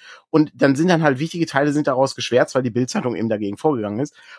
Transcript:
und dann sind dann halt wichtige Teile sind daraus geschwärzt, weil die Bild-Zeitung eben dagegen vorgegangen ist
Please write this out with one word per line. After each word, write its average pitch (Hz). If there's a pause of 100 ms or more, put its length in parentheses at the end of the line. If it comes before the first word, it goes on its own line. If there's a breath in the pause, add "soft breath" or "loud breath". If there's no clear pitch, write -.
(300 loud breath)
und 156
dann 139
sind 160
dann 165
halt 143
wichtige 165
Teile 143
sind 147
daraus 131
geschwärzt, -
weil 131
die 127
Bild-Zeitung 123
eben 107
dagegen 104
vorgegangen 107
ist 143 (240 loud breath)